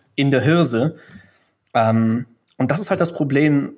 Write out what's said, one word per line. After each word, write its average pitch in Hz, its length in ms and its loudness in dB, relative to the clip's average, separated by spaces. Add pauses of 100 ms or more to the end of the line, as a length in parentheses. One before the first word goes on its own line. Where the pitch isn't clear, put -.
(160)
in 139 140 0
der 127 120 2
Hirse. 147 540 0 (760)
Ähm, 113 540 0 (320)
und 131 120 0
das 165 80 -2
ist 214 120 -4
halt 190 100 0
das 165 140 -2
Problem, 143 640 0